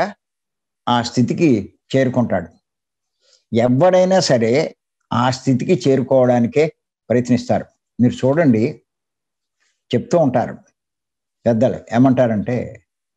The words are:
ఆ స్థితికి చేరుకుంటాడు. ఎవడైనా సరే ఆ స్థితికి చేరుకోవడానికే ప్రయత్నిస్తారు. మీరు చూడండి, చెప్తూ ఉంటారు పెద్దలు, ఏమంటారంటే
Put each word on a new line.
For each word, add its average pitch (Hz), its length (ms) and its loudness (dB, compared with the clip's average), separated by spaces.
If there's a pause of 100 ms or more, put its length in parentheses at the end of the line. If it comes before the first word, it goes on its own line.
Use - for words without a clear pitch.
(880)
ఆ 120 160 0
స్థితికి 139 480 0 (460)
చేరుకుంటాడు. 120 520 -2 (1040)
ఎవడైనా 180 680 2
సరే 117 320 0 (580)
ఆ 120 200 0
స్థితికి 127 440 -2
చేరుకోవడానికే 127 880 0 (440)
ప్రయత్నిస్తారు. 120 580 -2 (320)
మీరు 120 160 2
చూడండి, 131 480 2 (1300)
చెప్తూ 147 280 0
ఉంటారు 131 360 0 (920)
పెద్దలు, 117 320 0 (140)
ఏమంటారంటే 120 640 0 (600)